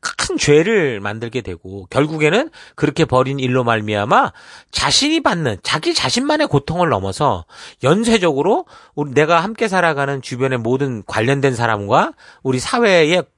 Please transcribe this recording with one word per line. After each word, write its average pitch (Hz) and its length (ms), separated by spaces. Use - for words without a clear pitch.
큰 - 380
죄를 151 600
만들게 110 420
되고 95 480
결국에는 156 580
그렇게 151 300
벌인 131 340
일로 127 240
말미암아 113 720
자신이 302 500
받는, 165 420
자기 156 300
자신만의 294 540
고통을 165 420
넘어서 95 560
연쇄적으로 190 800
우리, 147 180
내가 156 280
함께 220 280
살아가는 143 540
주변의 131 360
모든 123 480
관련된 131 480
사람과 113 580
우리 127 160
사회에 180 640